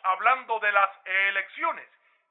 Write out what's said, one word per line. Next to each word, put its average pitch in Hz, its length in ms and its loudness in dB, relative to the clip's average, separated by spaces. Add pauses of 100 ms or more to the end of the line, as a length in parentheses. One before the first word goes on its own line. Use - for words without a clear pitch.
hablando 220 580 0
de 208 120 0
las 196 180 4 (140)
elecciones, 196 840 -2 (420)